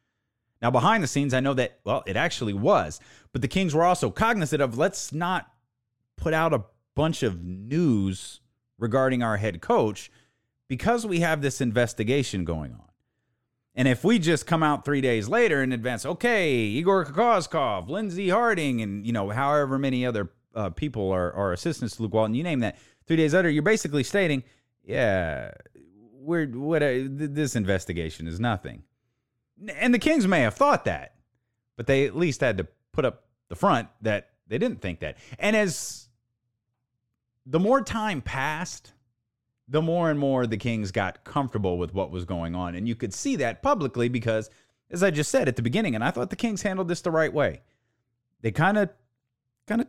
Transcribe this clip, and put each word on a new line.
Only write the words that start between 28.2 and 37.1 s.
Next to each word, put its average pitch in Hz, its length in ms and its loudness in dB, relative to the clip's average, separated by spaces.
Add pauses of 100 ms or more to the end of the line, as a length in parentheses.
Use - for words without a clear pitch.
is 82 120 -6
nothing." 101 440 -4 (800)
N-, 202 100 -12
and 208 240 2
the 240 40 4
Kings 285 280 4
may 185 140 4
have 110 140 2
thought 277 300 4
that, 76 300 -6 (600)
but 117 100 -8
they 135 180 4
at 101 100 -2
least 156 280 0
had 113 160 2
to 82 100 -4 (240)
put 135 140 2
up - 180 -4 (240)
the 85 80 -12
front 160 320 2 (140)
that 104 300 -2 (140)
they 107 120 -4
didn't 226 240 -4
think 87 180 -6
that. 73 160 -8 (220)
And 214 180 2
as - 520 -2 (1400)